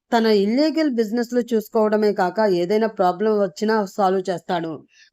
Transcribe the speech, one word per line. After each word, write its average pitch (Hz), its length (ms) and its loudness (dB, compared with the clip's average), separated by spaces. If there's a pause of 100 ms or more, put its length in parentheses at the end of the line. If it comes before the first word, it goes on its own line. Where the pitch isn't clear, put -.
(160)
తన 226 100 2
ఇల్లీగల్ 262 640 2
బిజినెస్లు 233 500 -2
చూసుకోవడమే 214 720 0
కాక 190 280 -2
ఏదైనా 202 460 2
ప్రాబ్లం 208 540 0
వచ్చినా 214 440 -2
సాల్వ్ 190 460 -2
చేస్తాడు 165 540 -6 (280)